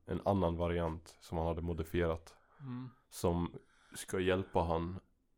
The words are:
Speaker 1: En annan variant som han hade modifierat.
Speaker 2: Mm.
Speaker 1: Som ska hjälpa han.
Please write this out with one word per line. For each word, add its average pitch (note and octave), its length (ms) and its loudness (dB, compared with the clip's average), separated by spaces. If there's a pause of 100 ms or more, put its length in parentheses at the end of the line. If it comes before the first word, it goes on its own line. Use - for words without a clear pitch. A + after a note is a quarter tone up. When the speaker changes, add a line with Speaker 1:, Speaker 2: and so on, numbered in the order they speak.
Speaker 1:
En - 200 -4
annan F2+ 320 4
variant E2+ 640 -2
som - 180 -6
han E2 100 2
hade E2 140 0
modifierat. E2 760 0 (240)
Speaker 2:
Mm. B2+ 300 -8 (200)
Speaker 1:
Som E2+ 440 0 (420)
ska - 240 -4
hjälpa F#2 400 2
han. E2+ 400 0 (380)